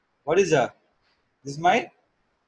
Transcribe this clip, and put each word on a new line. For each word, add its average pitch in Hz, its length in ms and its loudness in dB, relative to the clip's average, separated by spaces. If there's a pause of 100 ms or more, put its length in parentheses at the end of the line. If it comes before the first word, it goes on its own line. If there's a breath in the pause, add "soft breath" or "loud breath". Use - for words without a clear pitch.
(240)
What 165 140 -2
is 185 120 2
the? 131 200 2 (720)
This 139 120 -14
is 147 40 -16
my 190 320 0 (580)